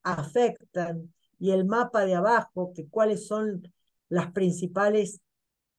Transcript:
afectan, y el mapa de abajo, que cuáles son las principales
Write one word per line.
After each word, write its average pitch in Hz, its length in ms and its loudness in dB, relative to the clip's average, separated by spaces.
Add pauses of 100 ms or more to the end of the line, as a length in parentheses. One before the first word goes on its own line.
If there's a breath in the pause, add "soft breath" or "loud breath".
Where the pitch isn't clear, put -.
afectan, 170 1080 -2 (260)
y 190 120 0
el 185 140 4
mapa 226 400 2
de 185 100 2
abajo, 180 600 0
que 156 120 -12
cuáles 214 380 0
son 214 380 -4 (460)
las 175 220 0
principales 196 920 0 (580)